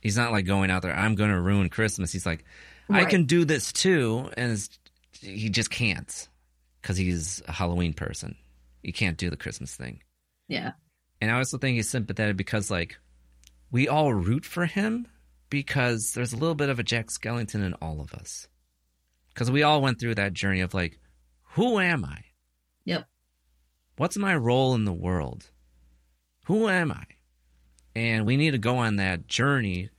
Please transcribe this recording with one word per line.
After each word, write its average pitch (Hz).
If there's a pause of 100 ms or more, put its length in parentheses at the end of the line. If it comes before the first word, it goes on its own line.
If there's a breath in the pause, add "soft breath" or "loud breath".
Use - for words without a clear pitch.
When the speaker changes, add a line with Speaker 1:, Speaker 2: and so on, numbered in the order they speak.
Speaker 1:
He's 104
not, 120
like, 101
going 95
out 92
there, 90
"I'm 107
gonna 101
ruin 95
Christmas." 104
He's 92
like, 82 (440 loud breath)
"I 196
Speaker 2:
Right. 180
Speaker 1:
can 175
do 165
this 147
too," 131
and 120
it's, - (420)
he 101
just 107
can't - (520)
'cause 92
he's 90
a -
Halloween 87
person. - (480)
He -
can't 87
do 90
the 82
Christmas -
thing. - (460)
Speaker 2:
Yeah. - (480)
Speaker 1:
And 110
I 117
also 131
think 131
he's 113
sympathetic 104
because, 98
like, 87 (760)
we 127
all 143
root 107
for 175
him 220 (420)
because 123
there's 120
a 117
little 165
bit 143
of 131
a 117
Jack 117
Skellington 110
in 90
all 78
of 71
us. - (880)
'Cause 120
we 143
all 151
went 131
through 117
that 101
journey 95
of, 92
like, 87 (540)
"Who 226
am 170
I? 71 (600)
Speaker 2:
Yep. - (880)
Speaker 1:
What's 160
my 196
role 127
in 110
the 101
world? 87 (960)
Who 214
am 175
I?" 71 (920)
And 113
we 123
need 151
to 135
go 120
on 110
that 95
journey 110